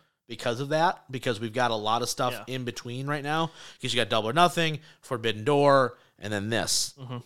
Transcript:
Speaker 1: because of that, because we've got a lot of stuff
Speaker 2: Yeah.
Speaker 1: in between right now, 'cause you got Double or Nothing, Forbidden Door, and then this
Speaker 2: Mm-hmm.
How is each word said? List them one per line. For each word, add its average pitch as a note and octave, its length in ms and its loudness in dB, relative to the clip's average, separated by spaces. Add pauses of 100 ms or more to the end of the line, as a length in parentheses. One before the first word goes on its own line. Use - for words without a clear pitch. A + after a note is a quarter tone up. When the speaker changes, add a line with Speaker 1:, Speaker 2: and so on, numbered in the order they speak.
(320)
Speaker 1:
because A#2 280 -4
of C#3+ 100 -6
that, D#3+ 400 2
because B2+ 300 -2
we've A2+ 120 -6
got B2 180 2
a A2 40 0
lot G#2+ 260 0
of A#2+ 80 -2
stuff B2 240 -2
Speaker 2:
Yeah. A2+ 220 -10
Speaker 1:
in B2+ 100 -8
between B2 420 -8
right D3 160 -4
now, D#3 280 -2 (320)
'cause B2 100 -4
you A#2+ 80 2
got G#2+ 80 0
Double A2 220 0
or - 20 -2
Nothing, E3 480 2 (220)
Forbidden A2 420 -4
Door, C#3 540 4 (200)
and G#2 140 -6
then G2+ 160 -2
this - 500 0
Speaker 2:
Mm-hmm. B2 280 -10